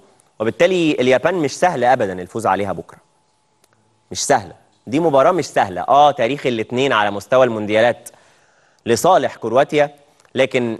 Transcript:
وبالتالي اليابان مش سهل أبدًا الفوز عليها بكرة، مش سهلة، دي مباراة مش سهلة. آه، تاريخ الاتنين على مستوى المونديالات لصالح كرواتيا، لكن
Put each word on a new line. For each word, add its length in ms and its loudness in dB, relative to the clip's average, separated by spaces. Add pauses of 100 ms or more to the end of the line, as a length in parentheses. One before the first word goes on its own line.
(400)
وبالتالي 520 0
اليابان 440 2
مش 220 -4
سهل 260 0
أبدًا 380 0
الفوز 260 -6
عليها 260 -2
بكرة، 240 -14 (1160)
مش 140 -8
سهلة، 280 0 (340)
دي 120 -4
مباراة 320 2
مش 160 -4
سهلة. 340 -4
آه، 300 4
تاريخ 340 -4
الاتنين 480 -2
على 180 2
مستوى 340 2
المونديالات 640 0 (760)
لصالح 500 2
كرواتيا، 600 0 (400)
لكن 440 -2